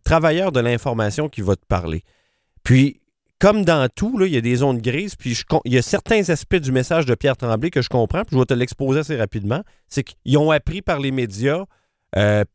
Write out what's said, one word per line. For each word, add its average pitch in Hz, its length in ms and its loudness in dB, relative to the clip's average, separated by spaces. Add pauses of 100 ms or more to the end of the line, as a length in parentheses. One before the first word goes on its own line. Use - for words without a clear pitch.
travailleur 165 480 2
de 131 100 0
l'information 117 680 -2
qui - 140 -8
va 95 140 0
te - 120 -20
parler. 82 340 -4 (640)
Puis, 131 360 4 (380)
comme 208 260 4
dans 160 300 2
tout, 233 240 -4
là, 190 80 2
il 180 60 -2
y 143 40 0
a 120 40 2
des 120 160 0
zones 127 240 0
grises, 143 340 -4
puis 120 200 -6
je - 100 -8
com-, - 200 0
il 127 100 -2
y 127 40 6
a 120 40 4
certains 202 480 0
aspects 170 260 -2
du 139 160 -2
message 135 340 0
de 123 80 2
Pierre 135 220 0
Tremblay 120 340 -2
que 135 120 0
je - 60 -4
comprends, 127 360 0
puis - 100 -6
je 131 40 4
vais 127 80 4
te 135 80 0
l'exposer 131 460 -2
assez 147 160 -6
rapidement. 110 460 -4 (260)
C'est 139 160 -4
qu'ils - 340 -2
ont 151 120 2
appris 160 320 -2
par 156 180 -2
les 135 100 -2
médias, 131 540 -4 (520)
euh, 104 280 2 (100)